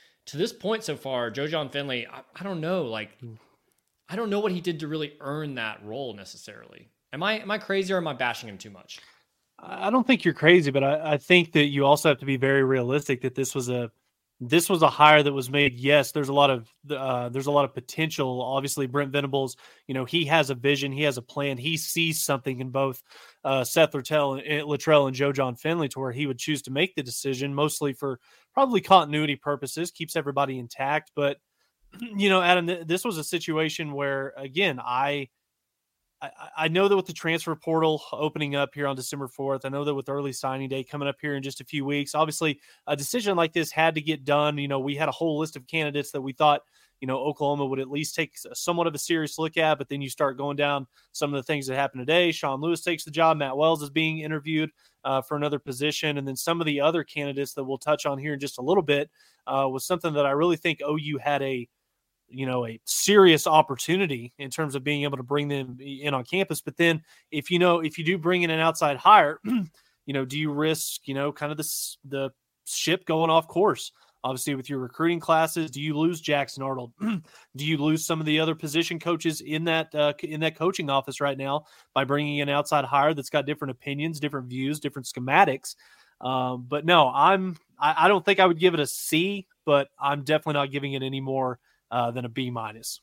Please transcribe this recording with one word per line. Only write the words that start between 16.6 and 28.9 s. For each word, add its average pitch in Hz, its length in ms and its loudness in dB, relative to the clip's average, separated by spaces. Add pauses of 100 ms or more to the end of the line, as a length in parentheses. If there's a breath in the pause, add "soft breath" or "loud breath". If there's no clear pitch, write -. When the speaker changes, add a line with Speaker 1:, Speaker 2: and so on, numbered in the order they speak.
Speaker 2:
uh, 131 400 -4
there's 131 160 -6
a 147 60 0
lot 143 140 4
of 127 100 -8
potential. 131 640 -4
Obviously, 135 460 -4
Brent 139 240 -2
Venables, 135 460 -2 (280 soft breath)
you 135 80 -8
know, 131 120 -4
he 165 200 0
has 147 240 4
a 139 60 -4
vision, 139 360 0
he 139 120 -4
has 139 140 0
a 123 40 -6
plan, 139 380 -6
he 156 180 -4
sees 160 420 -2
something 131 420 -4
in 131 100 -8
both, 135 320 -2 (400 loud breath)
uh, 135 200 0
Seth 156 300 4
Luttrell 143 500 -2
and, 147 220 -4
Luttrell 147 400 4
and 131 100 -2
Joe 143 160 2
Jon 131 240 0
Finley 160 340 -2
to - 100 -10
where 131 140 -4
he 143 120 -4
would 135 140 -4
choose 151 240 -4
to 127 80 -12
make 156 240 0
the 151 80 -4
decision, 135 500 -6
mostly 143 400 0
for 131 260 -6 (360 soft breath)
probably 247 260 2
continuity 180 540 4